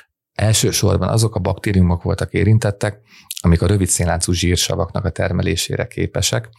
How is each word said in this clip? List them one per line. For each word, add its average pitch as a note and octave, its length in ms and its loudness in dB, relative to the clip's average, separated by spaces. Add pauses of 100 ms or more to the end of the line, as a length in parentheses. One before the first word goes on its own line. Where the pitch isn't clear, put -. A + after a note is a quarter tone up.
(340)
Elsősorban G2 760 0
azok A2 260 0
a - 40 -2
baktériumok F#2 640 0
voltak F2+ 300 -4
érintettek, G#2 680 2 (420)
amik E2+ 200 4
a F2 60 2
rövid F#2+ 200 2
szénláncú E2+ 440 -2
zsírsavaknak F2 720 -2
a E2+ 40 0
termelésére F2+ 800 -2
képesek, - 720 -4